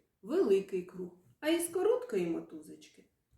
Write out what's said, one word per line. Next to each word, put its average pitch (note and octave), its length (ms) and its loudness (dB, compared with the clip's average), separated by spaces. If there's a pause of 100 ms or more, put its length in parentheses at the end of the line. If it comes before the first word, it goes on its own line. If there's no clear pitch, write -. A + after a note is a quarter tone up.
(220)
великий G3 600 2
круг, F3 280 -10 (300)
а D4 80 0
із E4+ 200 2
короткої F#4+ 580 2
мотузочки D#3+ 800 -8 (340)